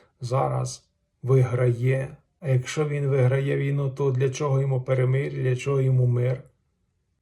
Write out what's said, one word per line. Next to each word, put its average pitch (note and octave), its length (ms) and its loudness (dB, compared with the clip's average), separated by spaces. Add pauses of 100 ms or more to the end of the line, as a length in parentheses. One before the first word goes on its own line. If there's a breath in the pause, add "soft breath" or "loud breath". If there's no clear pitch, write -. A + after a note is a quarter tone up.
(200 loud breath)
зараз B2+ 680 -2 (340)
виграє? B2+ 920 2 (240)
А D#3 80 -6
якщо C3 400 0
він C#3+ 180 -2
виграє C#3 500 2
війну, C#3 340 -2
то C#3 200 -2
для C3 200 0
чого C3+ 300 0
йому C3 220 -2
перемир'я, C3+ 600 0
для B2+ 140 0
чого C#3 240 -2
йому C3 260 2
мир? B2 360 0 (800)